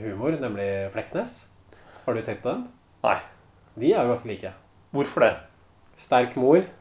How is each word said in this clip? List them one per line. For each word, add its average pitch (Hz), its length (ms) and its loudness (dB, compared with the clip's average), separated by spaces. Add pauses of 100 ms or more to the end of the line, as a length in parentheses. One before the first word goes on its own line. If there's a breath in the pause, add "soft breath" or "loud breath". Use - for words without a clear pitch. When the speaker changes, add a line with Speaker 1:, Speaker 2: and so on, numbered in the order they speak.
Speaker 1:
humor, 107 320 -4
nemlig 98 540 -4
Fleksnes. - 560 -8 (560 soft breath)
Har 123 80 -2
du 113 80 -2
tenkt - 220 -8
på 127 100 -2
den? 247 100 -6 (400)
Speaker 2:
Nei. 101 140 2 (600)
Speaker 1:
De 131 140 2
er 175 160 2
jo 123 60 2
ganske 120 140 -4
like. 95 260 -10 (400)
Speaker 2:
Hvorfor 139 260 -2
det? 107 160 6 (640)
Speaker 1:
Sterk 123 400 0
mor, 139 260 6 (180)